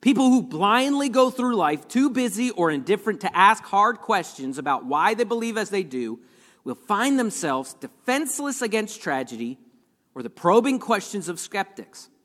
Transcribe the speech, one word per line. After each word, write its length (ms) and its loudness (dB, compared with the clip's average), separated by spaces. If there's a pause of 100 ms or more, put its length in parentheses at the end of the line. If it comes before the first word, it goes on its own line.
People 300 4
who 100 6
blindly 680 0
go 200 4
through 280 -2
life 320 0
too 200 2
busy 440 -2
or 180 2
indifferent 500 -2
to 160 -4
ask 280 6
hard 340 2
questions 580 -4
about 300 -2
why 260 2
they 120 0
believe 340 -4
as 120 -4
they 120 -2
do 380 -8 (440)
will 120 -8
find 420 0
themselves 560 -4
defenseless 880 -6
against 400 -4
tragedy 560 -6 (560)
or 80 -12
the 80 -10
probing 480 2
questions 500 -4
of 120 -8
skeptics. 680 -10 (160)